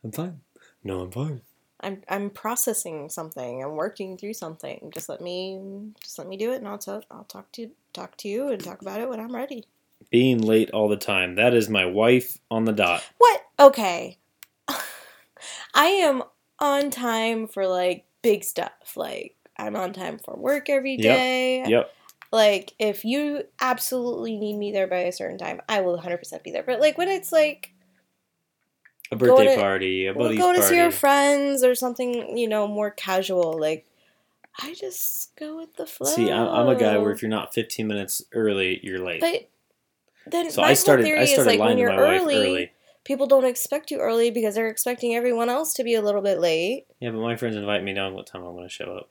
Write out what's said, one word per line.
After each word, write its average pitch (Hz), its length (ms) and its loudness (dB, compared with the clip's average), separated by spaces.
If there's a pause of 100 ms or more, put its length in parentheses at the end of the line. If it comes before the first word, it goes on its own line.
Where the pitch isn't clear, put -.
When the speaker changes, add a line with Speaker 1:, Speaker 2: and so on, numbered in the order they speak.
Speaker 1:
I'm 113 80 -10
fine. 165 280 -8 (440)
No, 95 160 -6
I'm 92 100 -10
fine." 135 300 -6 (440)
Speaker 2:
I'm, 196 240 -10
I'm 202 220 -6
processing 202 800 -6
something. 131 560 -12
I'm 147 100 -10
working 190 420 -8
through 208 180 -12
something. - 600 -14
Just - 140 -14
let - 120 -14
me, 185 380 -10 (420)
just - 160 -18
let 170 120 -16
me 190 80 -14
do 226 160 -4
it, 262 60 -6
and 208 100 -12
I'll 202 100 -12
tell, 202 320 -12
I'll - 140 -20
talk - 280 -20
to, 226 200 -16 (200)
talk - 260 -16
to 208 100 -10
you 233 220 -4
and 196 120 -4
talk 175 200 -14
about 196 180 -8
it 240 80 -6
when 233 100 -8
I'm 233 160 -10
ready. 247 300 -10 (460)
Speaker 1:
Being 123 320 6
late 110 280 4
all 107 180 2
the 104 80 2
time. 92 400 0
That 120 180 4
is 107 140 4
my 101 180 2
wife 117 520 4 (120)
on 113 140 0
the 110 80 2
dot. 92 300 0 (160)
Speaker 2:
What? 466 240 6 (160)
Okay. 196 600 6 (240)
<laughs> - 260 -16 (1040)
I 285 120 6
am 339 360 2 (360)
on 285 320 2
time 226 580 -2
for, 196 180 -4
like, 180 380 0 (180)
big 202 220 2
stuff. - 520 -8
Like, - 400 -8 (200)
I'm 214 200 -8
on 190 160 -6
time 185 260 -10
for - 180 -16
work 285 320 -2
every 269 280 0
Speaker 1:
Yep. 220 60 -4 (140)
Speaker 2:
day. 254 500 0
Speaker 1:
Yep. - 240 2 (400)
Speaker 2:
Like, 208 480 2
if 208 260 -2
you 285 380 -2 (180)
absolutely 240 760 -4
need 208 200 -6
me 208 160 -6
there 190 140 0
by 185 140 -2
a 180 120 -2
certain - 260 -8
time, 170 300 -10
I 214 120 0
will 175 140 0
a 170 60 -6
hundred 175 180 -8
percent 165 240 -14
be - 80 -14
there. - 120 -6
But, 247 180 -4
like, 302 160 4
when 359 120 0
it's, 381 240 -4
like, 302 400 0 (1400)
Speaker 1:
A 110 60 -6
Speaker 2:
going 123 200 8
Speaker 1:
birthday 269 200 8
Speaker 2:
to, - 40 0
Speaker 1:
party, 95 460 0
a 98 80 -2
Speaker 2:
well, - 140 0
Speaker 1:
buddy's 110 120 0
Speaker 2:
going 359 160 4
to - 60 4
see 349 140 4
your 339 100 6
Speaker 1:
party. 330 100 0
Speaker 2:
friends 277 680 2
or 254 100 4
something, 247 640 -6
you 233 100 -2
know, 214 180 0
more 208 240 -4
casual, 185 680 0
like, 156 280 -2 (760)
I 302 140 -12
just - 600 -10
go 311 200 -12
with 320 200 -16
the - 100 -10
Speaker 1:
See, 117 440 -2
I'm, 113 160 0
I'm 120 220 2
a 123 60 6
guy 107 240 4
where 104 60 2
Speaker 2:
flow. 104 80 2
Speaker 1:
if - 100 -6
you're 110 80 -4
not 107 240 -6
fifteen 110 320 -4
minutes 101 360 -6 (120)
early, 98 480 0
you're 95 160 -8
late. 90 240 -6
Speaker 2:
But 339 260 -2 (800)
then 339 240 -2
Speaker 1:
So - 100 -2
Speaker 2:
my 101 60 6
Speaker 1:
I - 40 6
Speaker 2:
whole 139 60 8
Speaker 1:
started, 139 280 6
I 107 40 4
Speaker 2:
theory 104 140 4
is, 127 100 4
Speaker 1:
started 127 200 6
Speaker 2:
like, - 60 4
when 107 100 2
Speaker 1:
lying 247 100 4
to - 20 4
Speaker 2:
you're 240 120 4
Speaker 1:
my - 100 0
wife 359 180 6
Speaker 2:
early, 311 160 2
Speaker 1:
early. - 360 0 (320)
Speaker 2:
people 277 220 -2
don't 262 200 6
expect 269 440 -4
you 285 80 -4
early 233 320 2
because 220 240 -2
they're 226 140 0
expecting 240 460 -2
everyone 240 340 0
else 294 260 -2
to 254 100 -2
be 233 100 0
a 214 80 2
little 202 180 0
bit 190 180 0
late. 170 460 0 (160)
Speaker 1:
Yeah, 120 120 -6
but 110 80 -4
my 117 160 0
friends 113 200 -4
invite 101 260 -2
me 98 120 -4
knowing 95 200 -4
what - 120 -14
time 90 180 -14
I'm 87 100 -14
gonna 90 140 -14
show - 420 -12